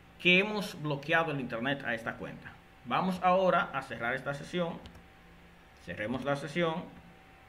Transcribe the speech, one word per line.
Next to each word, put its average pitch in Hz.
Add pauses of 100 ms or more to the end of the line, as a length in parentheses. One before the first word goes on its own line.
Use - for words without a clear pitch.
(200)
que 180
hemos 202
bloqueado 151
el 139
internet 123
a 120
esta 113
cuenta. - (320)
Vamos 175
ahora 180
a 135
cerrar 117
esta 135
sesión. 175 (1080)
Cerremos 107
la 143
sesión 165 (640)